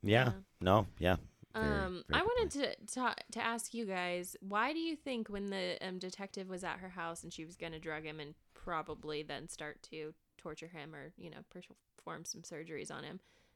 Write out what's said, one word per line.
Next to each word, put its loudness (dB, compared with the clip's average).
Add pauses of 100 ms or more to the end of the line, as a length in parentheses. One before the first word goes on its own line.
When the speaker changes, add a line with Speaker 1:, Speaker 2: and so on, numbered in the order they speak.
Speaker 1:
Yeah. 8
Speaker 2:
Yeah. 4 (280)
Speaker 1:
No. 10 (120)
Yeah. 8 (360)
Very, 2 (140)
Speaker 2:
Um, -2
Speaker 1:
very 4
Speaker 2:
I 4
Speaker 1:
good 2
Speaker 2:
wanted 4
Speaker 1:
point. 0
Speaker 2:
to -6
ta-, 2 (160)
to -2
ask 0
you -2
guys, 0
why 2
do 0
you 0
think -2
when -2
the, 0
um, -4
detective -6
was -6
at -2
her -10
house -6
and -10
she -8
was -12
gonna -6
drug -6
him -8
and -10 (180)
probably -4
then -8
start -8
to -8 (240)
torture -10
him -12
or, -12
you -12
know, -12
perform -12
some -8
surgeries -8
on -8
him, -10 (360)